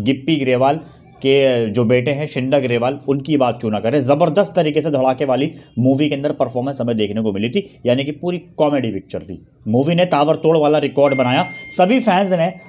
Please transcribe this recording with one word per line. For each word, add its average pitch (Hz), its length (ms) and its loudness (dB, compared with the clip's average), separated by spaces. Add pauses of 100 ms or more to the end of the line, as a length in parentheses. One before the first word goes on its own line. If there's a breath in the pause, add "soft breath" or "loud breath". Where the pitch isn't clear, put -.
गिप्पी 135 360 0
ग्रेवाल 135 440 2 (460 loud breath)
के 131 440 2
जो 117 140 0
बेटे 123 260 2
हैं 147 160 -4
शिंडा 135 320 -2
ग्रेवाल, 120 500 -2
उनकी 139 280 -2
बात 123 240 0
क्यों 113 100 -4
ना 104 100 -2
करें। 120 200 0
ज़बरदस्त 151 540 2
तरीके 156 280 0
से 160 80 -4
धड़ाके 131 340 0
वाली 131 280 0 (260 loud breath)
मूवी 135 300 2
के 147 60 -2
अंदर 143 180 -4
परफॉर्मेंस 131 480 -4
हमें 120 160 -2
देखने 104 240 -2
को 110 120 -2
मिली 104 180 -4
थी, 196 360 -6
यानी 127 180 0
कि 151 80 -6
पूरी 175 260 -6
कॉमेडी 143 540 -2
पिक्चर 95 300 -10
थी। 90 240 -16 (220)
मूवी 139 260 2
ने 175 100 4
ताबड़तोड़ 156 520 2
वाला 151 220 2
रिकॉर्ड 139 380 2
बनाया, 131 300 2 (320 loud breath)
सभी 202 220 4
फैंस 196 320 0
ने 165 140 2 (220 loud breath)